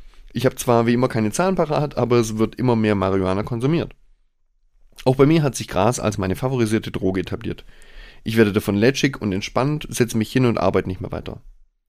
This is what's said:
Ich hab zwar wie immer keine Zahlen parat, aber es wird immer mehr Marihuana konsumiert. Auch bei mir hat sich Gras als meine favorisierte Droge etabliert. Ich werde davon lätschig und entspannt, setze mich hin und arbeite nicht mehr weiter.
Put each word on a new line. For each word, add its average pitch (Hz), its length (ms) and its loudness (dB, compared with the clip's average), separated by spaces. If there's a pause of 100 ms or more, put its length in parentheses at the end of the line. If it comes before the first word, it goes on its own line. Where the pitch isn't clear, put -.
(320)
Ich 127 140 -2
hab 127 100 2
zwar 117 300 4
wie 120 80 4
immer 123 140 2
keine 110 240 0
Zahlen 185 240 0
parat, 147 400 -2
aber 120 220 2
es 110 200 0
wird 110 160 0
immer 123 220 2
mehr 107 180 2
Marihuana 95 480 0
konsumiert. 131 540 -2 (1080)
Auch 131 120 4
bei 139 100 6
mir 160 160 4
hat 139 140 -2
sich - 100 -8
Gras 107 320 0
als 104 200 -2
meine 95 180 -2
favorisierte 113 540 -2
Droge 95 300 -2
etabliert. - 440 -8 (600)
Ich 110 120 -4
werde 104 160 6
davon 101 240 0
lätschig 135 440 2
und 101 120 -2
entspannt, 127 580 -2
setze 117 280 -2
mich 110 140 -2
hin 127 120 2
und 117 140 2
arbeite 92 300 0
nicht 92 120 -8
mehr 87 120 -8
weiter. - 280 -10 (480)